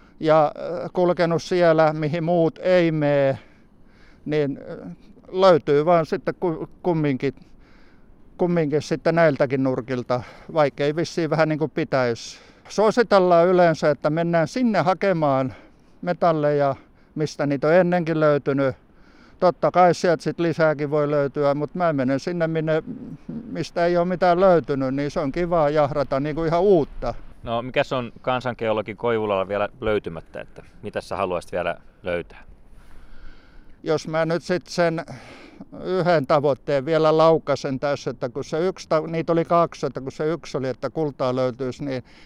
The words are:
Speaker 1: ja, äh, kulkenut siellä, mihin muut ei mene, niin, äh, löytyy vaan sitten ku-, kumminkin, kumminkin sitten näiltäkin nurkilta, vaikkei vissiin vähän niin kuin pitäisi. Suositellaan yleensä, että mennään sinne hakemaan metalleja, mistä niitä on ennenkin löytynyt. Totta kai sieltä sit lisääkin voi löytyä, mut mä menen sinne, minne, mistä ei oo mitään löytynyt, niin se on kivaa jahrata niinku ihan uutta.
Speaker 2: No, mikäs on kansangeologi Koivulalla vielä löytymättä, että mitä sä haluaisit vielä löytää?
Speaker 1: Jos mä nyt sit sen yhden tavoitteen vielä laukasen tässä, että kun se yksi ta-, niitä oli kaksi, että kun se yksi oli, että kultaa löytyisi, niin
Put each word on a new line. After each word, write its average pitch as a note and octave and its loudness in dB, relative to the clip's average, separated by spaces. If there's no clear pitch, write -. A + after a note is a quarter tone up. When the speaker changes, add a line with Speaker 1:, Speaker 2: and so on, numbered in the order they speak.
Speaker 1:
ja, D#3 4
äh, D3 -6
kulkenut F3 0
siellä, D#3+ 2
mihin D#3 -4
muut E3 0
ei F3 2
mene, C#3+ 0
niin, D3 -2
äh, - -14
löytyy E3 4
vaan E3 4
sitten E3 -4
ku-, F3 -4
kumminkin, C#3+ 0
kumminkin E3 0
sitten E3 -2
näiltäkin C#3 2
nurkilta, B2+ -4
vaikkei D3 0
vissiin E3 -4
vähän D#3 2
niin D3+ -2
kuin D#3 -4
pitäisi. B2+ -2
Suositellaan F#3+ 4
yleensä, F3 4
että D3 0
mennään E3 0
sinne A#3 0
hakemaan D#3 0
metalleja, D3 0
mistä D3+ -4
niitä C#3+ 0
on D#3 4
ennenkin F3 2
löytynyt. C#3 0
Totta E3 2
kai F3 6
sieltä E3 0
sit - -6
lisääkin D#3 0
voi D3 0
löytyä, C#3+ 0
mut D3 -6
mä F3 0
menen C3+ 0
sinne, F3 -4
minne, D#3+ -2
mistä E3+ -4
ei F3 2
oo F3 2
mitään F3+ 2
löytynyt, C#3+ 2
niin C#3+ -4
se - -6
on C#3 -4
kivaa E3+ 0
jahrata D3 0
niinku D3+ -4
ihan E3 0
uutta. D#3+ 2
Speaker 2:
No, A#2 -4
mikäs B2+ -2
on A#2+ -4
kansangeologi A2+ -4
Koivulalla G#2+ -2
vielä G2+ -2
löytymättä, F#2+ -6
että - -20
mitä G#2 -8
sä - -10
haluaisit F2+ -4
vielä F2 -4
löytää? F2 -8
Speaker 1:
Jos D#3 -2
mä D#3+ -2
nyt E3 -2
sit - -4
sen E3 -2
yhden F3 2
tavoitteen C#3+ 0
vielä D#3+ 4
laukasen D3+ 2
tässä, C#3+ -4
että B2+ -6
kun C3 -10
se D#3+ -2
yksi - -8
ta-, E3 0
niitä E3 -4
oli E3 2
kaksi, E3+ 0
että C3+ -6
kun C3 -10
se D#3 -4
yksi D#3 -6
oli, C3 -4
että B2+ -6
kultaa C3+ -4
löytyisi, B2+ -4
niin C3 -8